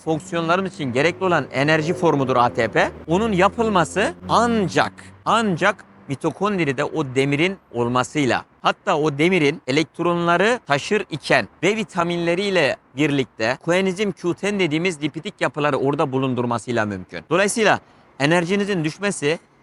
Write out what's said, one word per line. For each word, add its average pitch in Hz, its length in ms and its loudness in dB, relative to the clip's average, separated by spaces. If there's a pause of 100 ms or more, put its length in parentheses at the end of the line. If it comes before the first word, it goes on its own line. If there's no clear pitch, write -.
fonksiyonlarımız 165 680 -2
için 135 180 -4
gerekli 151 320 0
olan 165 280 2
enerji 156 420 2
formudur 143 420 2
A 120 120 6
T 120 200 0
P. 175 220 0 (160)
Onun 208 260 0
yapılması 196 840 2 (140)
ancak, 185 640 2 (320)
ancak 202 600 0 (240)
mitokondride 151 760 -2
o 139 300 -4
demirin 143 440 0 (140)
olmasıyla, 120 720 0 (180)
hatta 180 360 0
o 147 200 0
demirin 165 480 2
elektronları 170 1000 0
taşır 165 440 0
iken 139 380 0 (140)
B 202 140 2
vitaminleriyle 175 1000 -2 (200)
birlikte 135 680 0
koenzim 185 500 0
Q 170 220 -4
ten 202 260 -4
dediğimiz 160 420 -2
lipidik - 380 -8
yapıları 147 360 -2
orada 143 360 0
bulundurmasıyla 120 720 -2
mümkün. 92 440 -8
Dolayısıyla 190 500 2 (400)
enerjinizin 175 640 0
düşmesi 165 540 -4 (240)